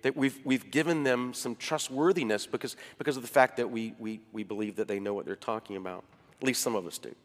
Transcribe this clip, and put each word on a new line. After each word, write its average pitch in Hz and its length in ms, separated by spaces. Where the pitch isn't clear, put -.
that 131 160
we've, 135 260
we've 131 280
given 156 320
them 123 320
some 120 220
trustworthiness 147 880
because, - 280
because 143 220
of 127 40
the 120 60
fact 127 300
that 120 120
we, 113 280
we, 110 220
we 107 120
believe 104 320
that 107 120
they 101 100
know 101 140
what 101 140
they're 95 100
talking 110 400
about. 92 280
At 131 60
least 127 160
some 120 120
of 95 120
us 82 100
do. - 180